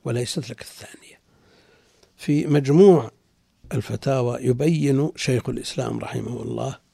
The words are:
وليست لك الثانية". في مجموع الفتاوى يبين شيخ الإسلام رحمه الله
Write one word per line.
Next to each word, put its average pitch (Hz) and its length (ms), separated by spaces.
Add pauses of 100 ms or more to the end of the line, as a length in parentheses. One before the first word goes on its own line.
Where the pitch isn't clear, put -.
وليست 123 440
لك 120 120
الثانية". - 580 (960)
في 151 300
مجموع 147 640 (600)
الفتاوى 123 680
يبين 143 760
شيخ 127 340
الإسلام 117 500
رحمه 117 420
الله 120 380 (140)